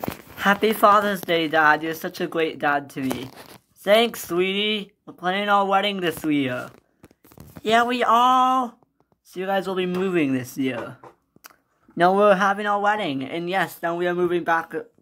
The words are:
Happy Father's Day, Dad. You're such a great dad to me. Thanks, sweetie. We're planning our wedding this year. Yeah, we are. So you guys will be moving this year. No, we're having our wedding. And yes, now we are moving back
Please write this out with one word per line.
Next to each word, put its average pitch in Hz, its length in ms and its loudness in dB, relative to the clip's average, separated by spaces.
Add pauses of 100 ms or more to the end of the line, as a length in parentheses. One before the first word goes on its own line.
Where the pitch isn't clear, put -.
(360)
Happy 202 360 0
Father's 208 480 4
Day, 165 280 0
Dad. 151 340 4
You're 160 120 -4
such 175 260 -10
a 175 80 -4
great 160 320 -4
dad 143 300 -2
to 147 120 -10
me. 127 260 -6 (460)
Thanks, 220 540 2
sweetie. 196 640 -2 (120)
We're 151 100 -20
planning 196 340 -4
our 202 180 4
wedding 196 340 0
this 165 240 -4
year. 135 460 -2 (920)
Yeah, 226 220 2
we 240 200 -2
are. 254 680 2 (520)
So - 160 -14
you 190 60 -6
guys 190 200 0
will 190 80 -4
be 185 120 -2
moving 180 460 0
this 123 240 -6
year. 131 400 -6 (1000)
No, 180 140 4
we're 202 220 6
having 202 320 0
our 202 120 0
wedding. 202 460 -2
And 170 240 -8
yes, 180 340 -4
now 170 140 -4
we 180 100 -2
are 175 80 -2
moving 175 300 -2
back 165 300 -2 (280)